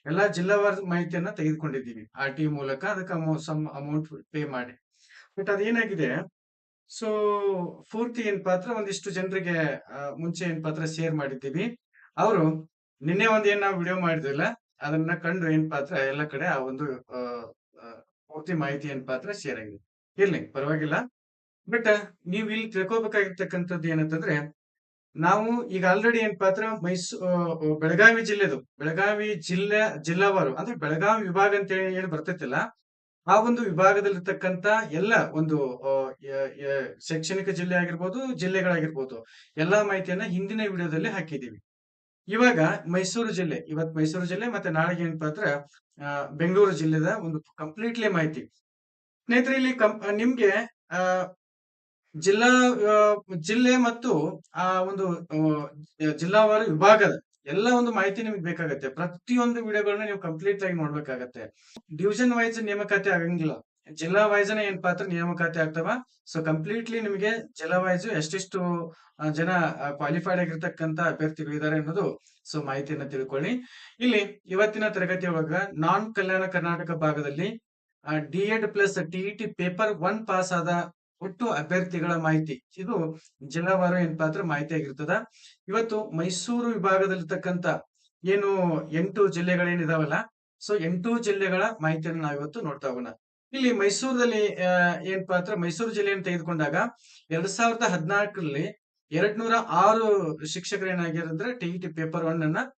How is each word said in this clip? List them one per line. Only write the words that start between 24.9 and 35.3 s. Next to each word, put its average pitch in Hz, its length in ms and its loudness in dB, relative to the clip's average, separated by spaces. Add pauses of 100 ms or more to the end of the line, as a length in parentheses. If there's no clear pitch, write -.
ನಾವು 214 520 2
ಈಗ 185 160 -2 (100)
already 233 240 4
ಏನಪ್ಪಾ 202 280 0
ಅಂದ್ರೆ 190 380 0
ಮೈಸೂ-, 180 420 -4
ಆ, 165 520 0
ಬೆಳಗಾವಿ 208 460 8
ಜಿಲ್ಲೆದು, 196 360 0
ಬೆಳಗಾವಿ 208 720 -2
ಜಿಲ್ಲೆ, 196 680 0
ಜಿಲ್ಲಾವಾರು 175 520 2
ಅಂದ್ರೆ 208 220 -6
ಬೆಳಗಾವಿ 190 500 2
ವಿಭಾಗ 196 280 4
ಅಂತ 190 180 -2
ಹೇಳಿ 190 240 0
ಏನ್ 185 100 -4
ಬರ್ತೈತಿಲ್ಲ, 156 480 -6 (760)
ಆ 196 120 8
ಒಂದು 240 220 2
ವಿಭಾಗದಲ್ಲಿರ್ತಕ್ಕಂಥ 190 1040 2 (240)
ಎಲ್ಲ 180 220 0 (200)